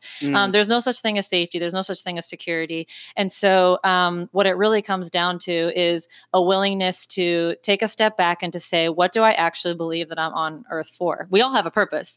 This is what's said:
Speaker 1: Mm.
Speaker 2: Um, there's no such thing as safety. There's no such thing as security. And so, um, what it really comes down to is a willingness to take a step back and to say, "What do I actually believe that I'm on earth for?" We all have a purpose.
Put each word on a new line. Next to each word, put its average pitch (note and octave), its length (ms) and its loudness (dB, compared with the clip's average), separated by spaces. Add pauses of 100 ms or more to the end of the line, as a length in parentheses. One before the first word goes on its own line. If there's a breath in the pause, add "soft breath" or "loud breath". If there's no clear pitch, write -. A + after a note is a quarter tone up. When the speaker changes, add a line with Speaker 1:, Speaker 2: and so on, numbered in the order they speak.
(220 loud breath)
Speaker 1:
Mm. C#3+ 140 0
Speaker 2:
Um, G3 160 2
there's G#3 180 4
no A#3 100 2
such A#3+ 200 0
thing G#3+ 180 -2
as G3 100 -2
safety. F3 300 -2
There's E3+ 160 -4
no F#3+ 80 -2
such F#3 220 -2
thing F3 160 -8
as - 100 -4
security. E3 580 -6 (280 loud breath)
And F#3+ 160 0
so, F#3 520 4
um, F3+ 480 0
what F#3+ 140 2
it F#3 120 2
really G#3 260 2
comes F#3 260 -4
down F3 300 0
to E3+ 360 -2
is E3+ 320 0 (280 loud breath)
a F#3 60 4
willingness F#3+ 640 2
to E3+ 560 0
take G3 180 0
a A3 60 0
step G#3+ 280 0
back F3 280 0
and E3+ 100 -6
to F3+ 60 -6
say, E3 300 0
"What F3 220 2
do A3+ 120 2
I A3 80 6
actually E3+ 420 0
believe E3 360 -6
that E3 100 -8
I'm D#3+ 140 -4
on D#3 360 -6
earth D#3 220 -6
for?" F3 400 -4
We G3 100 6
all C4 120 0
have G#3 120 2
a A3+ 60 -6
purpose. - 460 -2